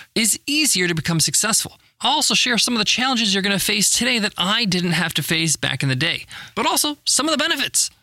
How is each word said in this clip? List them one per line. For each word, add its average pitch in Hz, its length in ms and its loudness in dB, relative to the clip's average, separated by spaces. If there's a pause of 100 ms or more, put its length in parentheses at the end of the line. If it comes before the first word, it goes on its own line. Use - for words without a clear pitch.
(140)
is 220 320 0
easier 277 420 2
to 175 60 0
become 160 260 0
successful. - 580 0 (240)
I'll 254 140 2
also 269 180 0
share 240 240 2
some 247 160 0
of 220 60 0
the 208 40 -2
challenges 233 480 0
you're 190 100 0
gonna 196 160 0
face 208 380 0
today 240 220 0
that 202 180 -2
I 214 300 0
didn't 180 260 0
have 165 220 0
to 160 80 -2
face 160 340 0
back 131 260 -2
in 139 60 0
the 131 80 0
day, 156 300 -4 (280)
but 233 120 -2
also 294 400 0
some - 200 0
of 320 60 0
the 285 100 0
benefits 302 480 -2 (120)